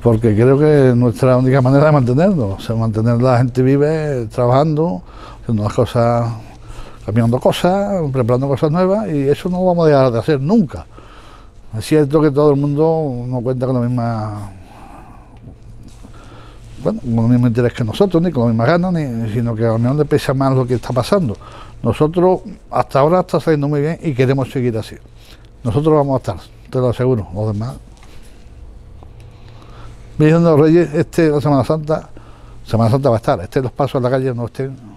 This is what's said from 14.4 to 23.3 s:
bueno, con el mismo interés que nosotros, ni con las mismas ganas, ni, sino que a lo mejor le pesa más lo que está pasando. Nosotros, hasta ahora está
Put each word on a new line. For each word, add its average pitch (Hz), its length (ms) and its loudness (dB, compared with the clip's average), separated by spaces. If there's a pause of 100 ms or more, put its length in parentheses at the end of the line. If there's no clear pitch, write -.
bueno, 214 200 -2
con 113 240 0
el 120 60 4
mismo 123 160 4
interés 120 260 0
que - 100 -6
nosotros, 170 400 0
ni 120 80 0
con 127 120 0
las 120 80 2
mismas 113 160 0
ganas, 175 260 0
ni, 117 400 -4
sino 117 200 -2
que 113 120 -2
a 113 40 2
lo 113 100 0
mejor 123 180 0
le 147 80 2
pesa 143 280 0
más 135 200 0
lo 127 120 2
que 127 100 -2
está 120 180 -6
pasando. 131 420 0 (480)
Nosotros, 170 560 2 (320)
hasta - 280 0
ahora 160 200 4
está 180 200 -2